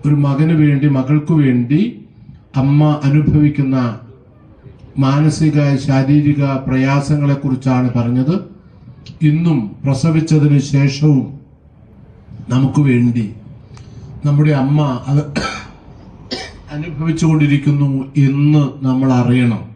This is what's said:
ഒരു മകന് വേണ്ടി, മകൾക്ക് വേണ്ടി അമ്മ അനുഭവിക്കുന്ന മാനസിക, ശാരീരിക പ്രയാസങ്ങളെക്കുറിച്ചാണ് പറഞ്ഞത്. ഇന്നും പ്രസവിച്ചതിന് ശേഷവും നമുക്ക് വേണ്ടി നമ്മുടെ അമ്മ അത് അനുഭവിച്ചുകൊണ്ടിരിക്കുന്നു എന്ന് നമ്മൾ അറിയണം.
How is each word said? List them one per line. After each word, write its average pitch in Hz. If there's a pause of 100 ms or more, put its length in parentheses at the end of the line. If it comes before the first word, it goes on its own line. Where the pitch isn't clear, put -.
ഒരു 147 (100)
മകന് 156
വേണ്ടി, 147 (120)
മകൾക്ക് 147
വേണ്ടി 123 (800)
അമ്മ 147 (160)
അനുഭവിക്കുന്ന 147 (1300)
മാനസിക, 147 (280)
ശാരീരിക 139 (220)
പ്രയാസങ്ങളെക്കുറിച്ചാണ് 135
പറഞ്ഞത്. 127 (920)
ഇന്നും 160 (240)
പ്രസവിച്ചതിന് 147 (100)
ശേഷവും 139 (1300)
നമുക്ക് 135
വേണ്ടി 120 (1000)
നമ്മുടെ 147
അമ്മ 147 (300)
അത് 147 (1500)
അനുഭവിച്ചുകൊണ്ടിരിക്കുന്നു 147 (360)
എന്ന് 147 (240)
നമ്മൾ 131
അറിയണം. 120 (160)